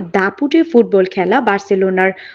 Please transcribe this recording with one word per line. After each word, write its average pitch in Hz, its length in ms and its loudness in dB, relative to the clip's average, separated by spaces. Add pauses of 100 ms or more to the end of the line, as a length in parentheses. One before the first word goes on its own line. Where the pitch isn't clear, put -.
(160)
দাপুটে 240 540 0
ফুটবল 196 360 2 (100)
খেলা 190 220 0 (120)
বার্সেলোনার 190 600 0 (240)